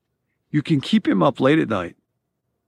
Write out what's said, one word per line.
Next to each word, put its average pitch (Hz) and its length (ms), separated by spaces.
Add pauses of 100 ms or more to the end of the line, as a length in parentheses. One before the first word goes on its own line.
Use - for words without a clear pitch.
(500)
You 147 140
can 139 180
keep - 260
him 208 140
up - 180
late 147 200
at - 100
night, 90 260 (720)